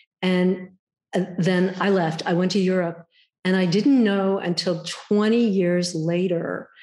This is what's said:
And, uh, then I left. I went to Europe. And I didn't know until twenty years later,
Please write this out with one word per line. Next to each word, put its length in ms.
And, 480
uh, 100
then 420
I 100
left. 340
I 100
went 180
to 80
Europe. 440
And 120
I 100
didn't 360
know 360
until 460
twenty 600
years 500
later, 760